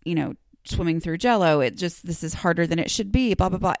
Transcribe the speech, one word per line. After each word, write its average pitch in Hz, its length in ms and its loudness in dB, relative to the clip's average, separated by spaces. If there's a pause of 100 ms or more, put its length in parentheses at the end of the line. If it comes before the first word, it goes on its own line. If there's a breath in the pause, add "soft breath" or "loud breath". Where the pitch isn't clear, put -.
you 170 100 -2
know, 151 200 -2 (300)
swimming 170 360 -2
through 165 180 -4
Jell-O. 190 420 4
It 127 160 0
just, 175 300 -6
this 165 180 -6
is 160 100 -6
harder 170 320 0
than 165 120 0
it - 120 -2
should 202 220 -4
be, 247 220 4
blah, 185 160 2
blah, 185 80 -2
blah. 190 220 0